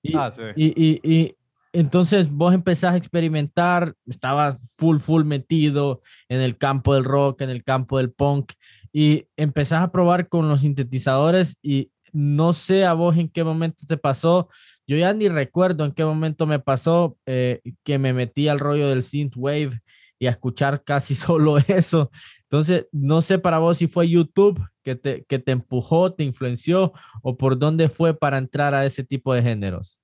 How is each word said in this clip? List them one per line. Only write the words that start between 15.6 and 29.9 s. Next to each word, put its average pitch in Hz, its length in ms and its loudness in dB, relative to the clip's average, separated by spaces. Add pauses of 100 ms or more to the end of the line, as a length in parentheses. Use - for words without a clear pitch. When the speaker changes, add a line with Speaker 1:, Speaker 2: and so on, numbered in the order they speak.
Speaker 1:
en 139 80 -4
qué 160 100 -4
momento 156 440 -2
me 151 120 0
pasó, 165 680 0
eh, 127 340 -2 (240)
que 143 140 -2
me 131 160 0
metí 127 340 -2
al 147 100 0
rollo 147 300 -2
del 131 140 0
synthwave 139 800 -6 (360)
y 127 80 -2
a 123 40 2
escuchar 139 520 -4
casi 143 320 -2
<laughs> - 0 -
solo 156 440 2
eso. 165 520 2 (340)
Entonces, 156 460 0
no 147 300 0
sé 185 180 0
para 170 200 0
vos 170 180 2
si 170 100 0
fue 170 220 0
YouTube 175 500 2 (240)
que 127 140 -6
te, 131 320 -8
que 135 100 -2
te 131 140 -2
empujó, 160 600 0
te 156 100 -4
influenció, 139 680 -2 (260)
o 127 160 -4
por 131 220 0
dónde 156 320 2
fue 165 240 0
para 139 240 -2
entrar 143 340 -2
a 139 140 0
ese 131 180 -4
tipo 131 300 -4
de 123 80 2
géneros. 101 600 -4